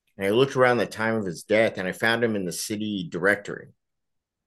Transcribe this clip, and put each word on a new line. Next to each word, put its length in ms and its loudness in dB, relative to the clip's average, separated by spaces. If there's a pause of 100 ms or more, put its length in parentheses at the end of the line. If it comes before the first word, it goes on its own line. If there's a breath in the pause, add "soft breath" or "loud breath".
(160)
And 100 -4
I 40 2
looked 240 2
around 240 4
the 80 2
time 300 -2
of 100 -2
his 160 -8
death, 340 2
and 120 -4
I 40 -4
found 300 0
him 140 0
in 80 -2
the 80 -4
city 580 -6
directory. 580 -2 (800)